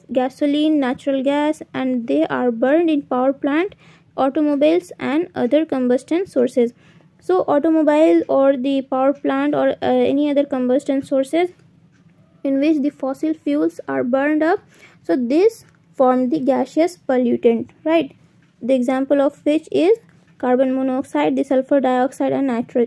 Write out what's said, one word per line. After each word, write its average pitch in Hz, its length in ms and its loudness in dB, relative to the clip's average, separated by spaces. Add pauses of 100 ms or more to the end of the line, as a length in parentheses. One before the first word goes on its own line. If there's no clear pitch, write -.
(120)
gasoline, 294 680 0
natural 269 420 -2
gas, 294 400 -2 (100)
and 254 360 -4
they 294 180 0
are 254 240 -2
burned 269 400 2
in 294 120 0
power 262 300 -2
plant, 294 440 -4 (400)
automobiles, 294 840 0
and 285 360 -2
other 262 300 0
combustion 269 640 -2
sources. 247 460 0 (480)
So 370 220 0
automobile 311 840 2
or 269 280 2
the 269 260 -2
power 269 300 0
plant 277 420 -2
or, 269 160 0
uh, - 120 -4
any 262 480 0
other 285 140 2
combustion 269 580 -2
sources 285 480 -2 (920)
in 269 160 0
which 302 240 0
the 285 80 -2
fossil 277 440 -6
fuels 311 520 -4
are 269 160 -2
burned 269 400 0
up, 349 180 0 (420)
so 330 140 -2
this 294 500 0 (280)
form 254 360 2
the 311 100 -2
gaseous 269 580 0 (100)
pollutant, 240 640 0 (140)
right? 311 320 0 (440)
The 240 140 0
example 262 460 0
of 277 260 -2
which 311 240 0
is 370 280 2 (400)
carbon 262 360 0
monoxide, 269 640 -2
the 269 80 0
sulfur 269 360 0
dioxide, 262 520 0
and 269 160 -2
nitro-, 240 380 -2